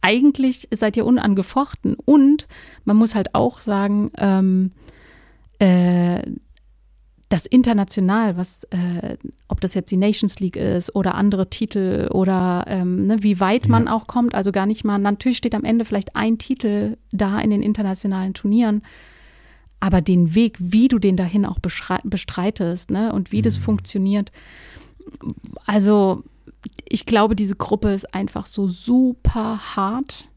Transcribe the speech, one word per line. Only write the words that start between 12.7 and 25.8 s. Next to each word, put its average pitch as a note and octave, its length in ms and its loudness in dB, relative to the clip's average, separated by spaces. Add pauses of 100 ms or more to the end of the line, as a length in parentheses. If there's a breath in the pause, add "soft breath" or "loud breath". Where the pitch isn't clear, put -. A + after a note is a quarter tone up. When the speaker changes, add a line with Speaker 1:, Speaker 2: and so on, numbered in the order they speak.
Speaker 1:
ne, G#3 160 0
wie G3+ 160 2
weit G3+ 280 0
man A3+ 180 4
Speaker 2:
Ja. - 100 -2
Speaker 1:
auch A3 100 -4
kommt, A#3+ 300 0
also G3 160 0
gar F#3+ 160 0
nicht G#3+ 160 -2
mal, G3+ 160 0
natürlich G#3 380 0
steht A3+ 180 -2
am G#3+ 80 -4
Ende A3+ 220 0
vielleicht G3+ 300 -4
ein A3+ 220 0
Titel G#3+ 600 -2 (140)
da G3 280 0
in A3 100 0
den G#3 140 2
internationalen F#3+ 720 -2
Turnieren, G#3+ 480 2 (960 soft breath)
aber F#3 220 2
den F3 340 2
Weg, A3+ 240 2
wie G#3 280 2
du B3 120 4
den F#3+ 180 2
dahin G3 280 0
auch G3 120 -6
beschrei-, - 460 -6
bestreitest, F#3 880 -4
ne, G#3+ 200 0
und G3+ 200 -4
wie G#3 100 0
das G#3 160 0
Speaker 2:
Mhm. - 60 -6
Speaker 1:
funktioniert, G3+ 680 -2 (1300 loud breath)
also G3+ 580 2 (640)